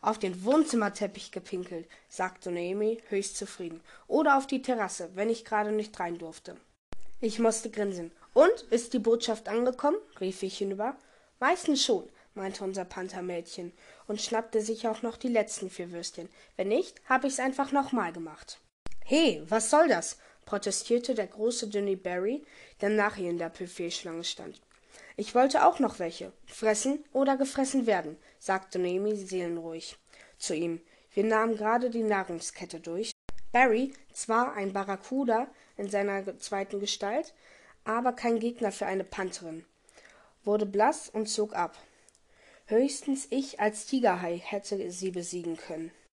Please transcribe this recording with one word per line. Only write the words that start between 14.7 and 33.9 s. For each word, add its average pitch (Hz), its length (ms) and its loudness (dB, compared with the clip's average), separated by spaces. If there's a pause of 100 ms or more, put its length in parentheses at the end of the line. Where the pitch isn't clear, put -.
auch 220 160 -2
noch 226 140 -4
die - 100 -6
letzten 214 420 0
vier 175 220 -10
Würstchen. 175 380 -10 (280)
"Wenn 190 120 0
nicht, 277 400 0
hab 262 160 2
ich's 269 160 0
einfach 262 320 0
nochmal 254 400 0
gemacht." 165 480 -14 (440)
"Hey, 254 440 4
was 220 200 2
soll 311 200 8
das?", 180 280 2 (300)
protestierte 233 680 0
der 208 140 -2
große, 226 400 -2
dünne 202 280 0
Barry, 190 480 -2 (360)
der 202 80 2
nach 208 300 2
ihr 175 120 -2
in 170 80 -2
der 165 120 -4
Buffetschlange 170 760 -8
stand. - 360 -10 (560)
"Ich - 180 -8
wollte 262 300 6
auch 339 140 8
noch 247 200 0
welche. 190 340 -8 (140)
Fressen 220 680 0
oder 269 240 4
gefressen 269 500 0
werden", 170 300 0 (240)
sagte 190 400 -2
Noemi 190 340 0
seelenruhig 170 840 -6 (420)
zu - 160 -4
ihm. 165 260 -2 (320)
Wir 202 120 2
nahmen 220 320 4
gerade 226 340 2
die 233 120 -2
Nahrungskette 185 800 -4
durch. 175 320 -6 (400)
Barry, 247 400 4 (200)